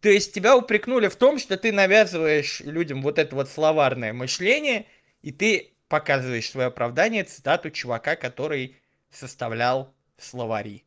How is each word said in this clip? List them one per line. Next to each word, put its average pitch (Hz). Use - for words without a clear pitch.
То 208
есть 202
тебя 220
упрекнули 233
в -
том, 277
что -
ты 226
навязываешь 180
людям 147
вот 147
это 151
вот 135
словарное 135
мышление, 214
и 151
ты 196
показываешь 131
своё 127
оправдание, 160
цитату 160
чувака, 127
который 131
составлял 123
словари. 110